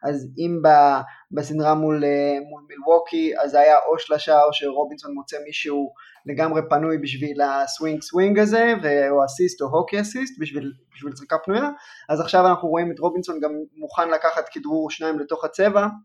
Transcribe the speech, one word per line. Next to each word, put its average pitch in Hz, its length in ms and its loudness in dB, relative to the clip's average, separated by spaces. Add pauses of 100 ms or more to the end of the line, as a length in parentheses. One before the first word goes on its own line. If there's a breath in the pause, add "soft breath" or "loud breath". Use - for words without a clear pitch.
אז 139 240 -6 (100)
אם 170 260 -4
ב-, 143 380 8 (300 loud breath)
בסדרה 151 420 0
מול, 156 300 0
אה, 143 340 0 (120)
מול - 200 -18
מילווקי, 160 720 0
אז 139 160 0
היה 147 200 8 (120)
או 160 120 0
שלשה 151 440 2
או 151 100 2
שרובינסון 143 600 -6
מוצא 139 320 -14
מישהו 143 480 -6 (320 loud breath)
לגמרי 160 440 -2
פנוי 156 280 0
בשביל 143 440 -6
הסווינג 139 600 -4
סווינג 190 380 0
הזה, 226 340 2 (100)
ו-, 143 260 2
או 143 160 4
אסיסט 180 360 -4
או 135 60 -4
הוקי 170 340 -2
אסיסט, 254 400 -8
בשביל, 139 300 -8 (220)
בשביל 139 220 -14
זריקה 139 300 -4
פנויה, 240 240 0 (400 loud breath)
אז 156 120 0
עכשיו 185 260 4
אנחנו 175 220 2
רואים 170 220 -2
את 139 80 -10
רובינסון 170 400 -4
גם 151 120 -4 (260)
מוכן 160 320 -4
לקחת 160 420 0
כדרור 156 380 -4
שניים 160 300 -6
לתוך 156 260 -6
הצבע 202 420 2 (180)